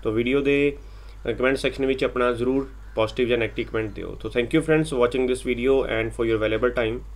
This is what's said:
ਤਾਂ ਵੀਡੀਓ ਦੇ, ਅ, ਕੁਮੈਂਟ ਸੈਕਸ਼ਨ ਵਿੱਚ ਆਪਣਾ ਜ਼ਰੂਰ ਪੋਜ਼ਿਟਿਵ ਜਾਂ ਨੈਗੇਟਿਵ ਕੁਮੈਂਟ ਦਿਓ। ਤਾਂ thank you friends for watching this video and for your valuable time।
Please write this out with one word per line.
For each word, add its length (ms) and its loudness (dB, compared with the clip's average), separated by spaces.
ਤਾਂ 80 0
ਵੀਡੀਓ 300 2
ਦੇ, 360 2
ਅ, 20 0
ਕੁਮੈਂਟ 260 2
ਸੈਕਸ਼ਨ 280 -2
ਵਿੱਚ 180 0
ਆਪਣਾ 280 2
ਜ਼ਰੂਰ 380 0
ਪੋਜ਼ਿਟਿਵ 320 0
ਜਾਂ 100 2
ਨੈਗੇਟਿਵ 300 -2
ਕੁਮੈਂਟ 240 -2
ਦਿਓ। 240 -10
ਤਾਂ 240 -8
thank 200 2
you 80 -2
friends 200 4
for 180 2
watching 220 0
this 120 0
video 300 2
and 280 0
for 200 -2
your 160 2
valuable 280 2
time। 320 -4